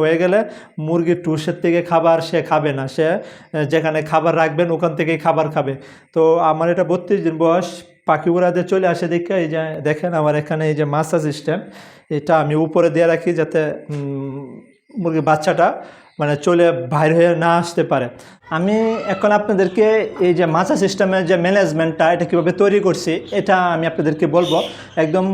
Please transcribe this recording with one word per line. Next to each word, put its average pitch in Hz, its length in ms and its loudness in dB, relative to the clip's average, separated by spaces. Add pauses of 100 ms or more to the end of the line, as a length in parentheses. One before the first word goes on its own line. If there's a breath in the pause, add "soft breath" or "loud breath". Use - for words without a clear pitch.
হয়ে 160 220 2
গেলে 185 160 2 (480 loud breath)
মুরগি 170 280 0 (100)
টুসের 160 400 -4
থেকে 170 160 2 (100)
খাবার 165 280 4 (100)
সে 180 100 -2 (120)
খাবে 156 280 2
না, 135 60 -6 (100)
সে, 160 140 0
আহ, 180 100 -2 (540 loud breath)
যেখানে 156 260 0 (120)
খাবার 160 320 2
রাখবেন 160 340 0
ওখান 160 220 -2
থেকেই 165 280 -2
খাবার 156 280 2
খাবে। 135 180 -2 (420 loud breath)
তো 160 80 2 (280)
আমার 156 240 0
এটা 180 180 0
বত্রিশ 180 340 -2
দিন 160 160 -2
বয়স, 170 260 2 (400)
পাখি 156 280 0
উড়াতে 180 340 2
চলে 190 220 2
আসে 175 220 -4
দেখে, 170 280 -2
এই 160 120 -2
যে 160 60 -2 (280)
দেখেন 151 220 -2 (100)
আমার 151 220 2
এখানে 156 280 -4
এই 151 100 -2
যে 151 40 0 (100)
মাসা 160 320 0
সিস্টেম, 151 320 -4 (580 loud breath)
এটা 147 160 -2 (100)
আমি 143 120 -2 (120)
উপরে 170 280 2
দিয়ে 165 180 4
রাখি 165 180 0 (100)
যাতে, 160 200 0 (340)
উম, 139 440 -8 (600)
মুরগির 160 300 -2
বাচ্চাটা 165 380 2 (520 loud breath)
মানে 147 140 0 (120)
চলে 175 200 4 (260)
বাইর 151 240 2
হয়ে 170 140 6 (140)
না 170 60 4 (120)
আসতে 170 280 -2
পারে। 131 160 0 (500 loud breath)
আমি 196 200 0 (380)
এখন 208 240 0
আপনাদেরকে 208 480 2 (400)
এই 180 120 4
যে 175 60 4 (120)
মাচা 190 260 2
সিস্টেমের 190 480 0
যে 190 140 4
ম্যানেজমেন্টটা, 165 680 2
এটা 175 160 -2
কীভাবে 175 220 0 (100)
তৈরি 202 240 4
করছি, 165 260 0 (280)
এটা 190 160 2 (180)
আমি 160 160 -2
আপনাদেরকে 156 360 0 (100)
বলবো। 165 220 2 (440 loud breath)
একদম 165 320 0